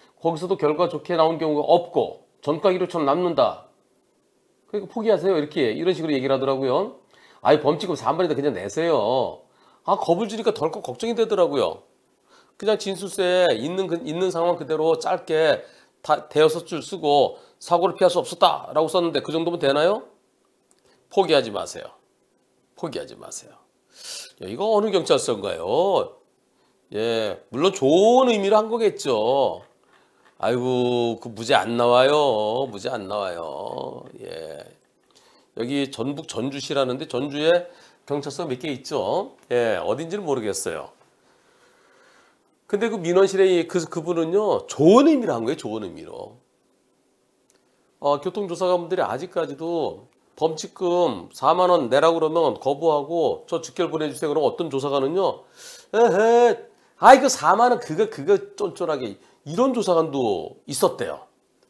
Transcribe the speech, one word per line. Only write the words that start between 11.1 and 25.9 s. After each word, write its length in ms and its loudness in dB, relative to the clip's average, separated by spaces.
되더라고요. 680 0
그냥 180 0
진술서에 800 0
있는 320 -4
그, 180 -4
있는 260 -2
상황 260 0
그대로 420 0
짧게 680 0
다 260 -2
대여섯 380 2
줄 160 -8
쓰고 560 2
"사고를 360 0
피할 160 4
수 80 0
없었다"라고 680 0
썼는데 360 0
그 100 -10
정도면 260 -2
되나요? 440 2
포기하지 440 2
마세요. 320 -8
포기하지 400 -10
마세요. 360 -18
야, 40 -12
이거 280 -2
어느 160 2
경찰서인가요? 1200 0